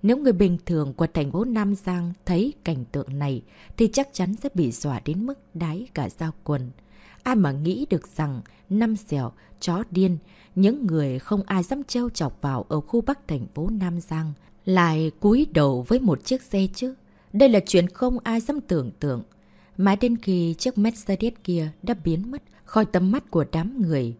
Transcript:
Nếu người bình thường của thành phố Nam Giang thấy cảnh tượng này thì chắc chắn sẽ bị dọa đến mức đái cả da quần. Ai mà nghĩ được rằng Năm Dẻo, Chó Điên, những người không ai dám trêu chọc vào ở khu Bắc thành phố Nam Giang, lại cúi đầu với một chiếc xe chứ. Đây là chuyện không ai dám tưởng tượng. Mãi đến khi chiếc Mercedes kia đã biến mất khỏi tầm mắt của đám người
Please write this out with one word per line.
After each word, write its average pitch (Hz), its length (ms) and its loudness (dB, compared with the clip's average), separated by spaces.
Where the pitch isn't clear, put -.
Nếu 226 140 4
người 277 160 4
bình 175 340 4
thường 151 280 0
của 165 120 0
thành 143 260 -2
phố 185 120 0
Nam 214 300 0
Giang 180 380 -4
thấy 196 260 2
cảnh 139 280 -4
tượng 135 260 -6
này 139 240 -4
thì 226 160 4
chắc 277 200 2
chắn 185 220 -2
sẽ 277 200 -8
bị 151 180 2
dọa 135 320 -4
đến 180 220 -4
mức 277 120 -8
đái 170 400 -6
cả 147 140 -4
da 160 220 -6
quần. 131 260 -4
Ai 247 140 0
mà 170 160 4
nghĩ 180 380 -2
được - 180 -2
rằng 143 320 -4
Năm 220 260 2
Dẻo, 139 360 -4
Chó 180 300 -2
Điên, 180 280 2
những 220 320 2
người 147 320 0
không 196 280 -2
ai 190 160 0
dám 269 220 -4
trêu 240 260 -4
chọc - 320 -6
vào 131 260 -4
ở 151 120 -2
khu 233 200 -2
Bắc 269 280 -4
thành 139 180 -4
phố 170 240 -4
Nam 180 300 -2
Giang, 160 320 -6
lại 165 460 2
cúi 240 320 4
đầu 135 360 4
với 247 120 4
một 185 240 2
chiếc 254 180 -2
xe 190 320 0
chứ. 262 200 -6
Đây 269 160 8
là 214 180 8
chuyện 180 220 4
không 254 300 -2
ai 233 220 -2
dám 285 200 -4
tưởng 147 300 -2
tượng. 131 220 -2
Mãi 196 200 4
đến 233 200 0
khi 175 420 0
chiếc 254 200 -2
Mercedes 220 540 0
kia 165 260 -2
đã 240 120 -2
biến 180 260 -2
mất 285 120 -10
khỏi 220 200 2
tầm 190 280 2
mắt 285 180 -4
của 160 220 2
đám 220 300 -2
người 131 380 0